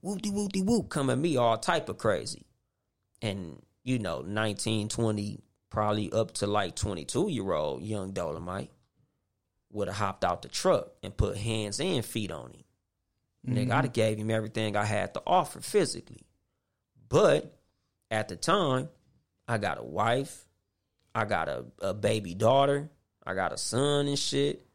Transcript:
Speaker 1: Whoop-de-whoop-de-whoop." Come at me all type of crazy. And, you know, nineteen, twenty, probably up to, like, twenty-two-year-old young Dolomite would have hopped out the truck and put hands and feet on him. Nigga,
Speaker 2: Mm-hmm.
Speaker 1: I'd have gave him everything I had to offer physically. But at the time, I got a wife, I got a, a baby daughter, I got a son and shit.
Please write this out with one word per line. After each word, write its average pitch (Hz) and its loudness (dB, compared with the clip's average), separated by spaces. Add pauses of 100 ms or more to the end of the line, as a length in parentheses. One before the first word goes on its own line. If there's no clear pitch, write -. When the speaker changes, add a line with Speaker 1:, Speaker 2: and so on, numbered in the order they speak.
Speaker 1:
Whoop-de-whoop-de-whoop." 202 0
Come 139 0
at 123 2
me 151 2
all 117 4
type 165 0
of 95 -8
crazy. 85 0 (760)
And, 98 -6 (240)
you 127 0
know, 87 -2
nineteen, 107 -2
twenty, 104 -2 (320)
probably 107 0
up 110 0
to, 101 -2
like, 101 0
twenty-two-year-old 92 -2
young 98 -6
Dolomite 87 -6 (1000)
would 101 -4
have 101 -6
hopped 98 -2
out 90 0
the - -14
truck - 0 (100)
and 101 -10
put 101 2
hands 107 -2
and 151 0
feet 104 -4
on 65 -10
him. - -20 (840)
Nigga, 120 2
Speaker 2:
Mm-hmm. 123 0
Speaker 1:
I'd 135 4
have 117 -4
gave 110 2
him 107 -2
everything 110 -2
I 104 2
had 104 -2
to - -6
offer - 2
physically. - -2 (840)
But 156 4 (540)
at 110 0
the 92 -8
time, 151 2 (580)
I 117 0
got 98 -2
a 58 -10
wife, 107 0 (720)
I 113 2
got 90 0
a, 64 -6 (140)
a 92 -2
baby 104 0
daughter, 139 4 (340)
I - -4
got 92 0
a - -8
son 143 0
and 143 0
shit. 143 0 (120)